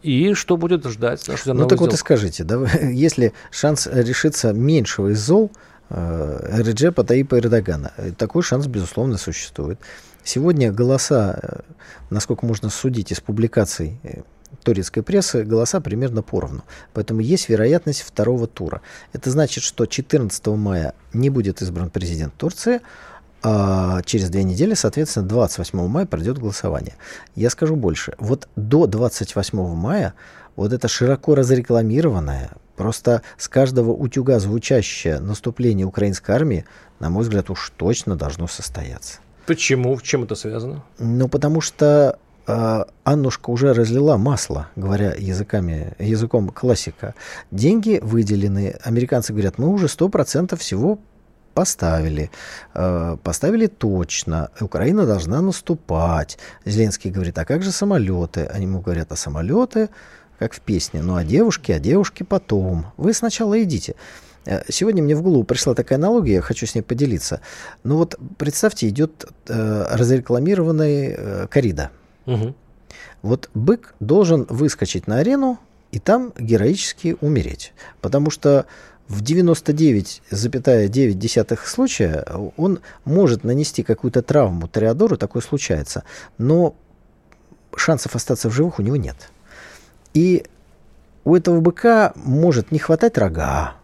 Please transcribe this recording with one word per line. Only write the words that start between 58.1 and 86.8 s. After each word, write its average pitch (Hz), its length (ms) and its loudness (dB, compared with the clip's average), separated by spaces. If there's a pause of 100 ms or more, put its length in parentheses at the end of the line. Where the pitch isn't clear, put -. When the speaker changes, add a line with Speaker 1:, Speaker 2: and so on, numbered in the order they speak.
Speaker 2:
Они 98 220 -6
ему 95 140 -4
говорят: 85 300 -4
«А 82 60 -8
самолеты, 208 720 -2 (500)
как - 160 -4
в - 60 -20
песне, 82 420 -4
ну, 90 140 -2
а 87 80 0
девушки, 160 480 0
а 156 80 0
девушки 175 420 0
потом. 95 640 -2 (100)
Вы 175 160 0
сначала 220 480 0
идите». 160 360 -2 (480)
Э, - 240 -4
сегодня 196 360 0
мне 147 100 4
в 151 80 0
голову 156 220 4
пришла 123 300 0
такая 131 260 0
аналогия, 185 340 2
я 90 60 4
хочу - 260 -4
с - 80 -8
ней 113 80 -2
поделиться. 123 580 -2 (440)
Ну 139 120 2
вот 165 220 0 (200)
представьте, 147 500 0
идет, 147 420 -2 (160)
э, 107 460 -2
разрекламированный, 143 1200 2
э, 95 320 -6
коррида. 87 420 0 (360)
Speaker 1:
Мгм. 120 300 -2 (640)
Speaker 2:
Вот 120 320 -2
бык 151 460 0
должен 165 480 4
выскочить 117 580 -2
на 107 120 0
арену 254 420 0 (320)
и 107 80 -4
там 240 360 2
героически 117 840 0
умереть. 143 520 -2 (280)
Потому 139 300 0
что 143 360 4 (400)
в 101 140 -6
девяносто 160 520 2
девять 143 560 2
запятая 117 600 2
девять 107 320 2
десятых 117 480 0
случая 90 580 0 (300)
он 180 240 0 (240)
может 147 400 4
нанести 135 400 -2
какую-то 131 380 0
травму 90 440 2
тореадору, 123 500 2
такое - 240 -4
случается. - 640 -4 (340)
Но 156 380 2 (1000)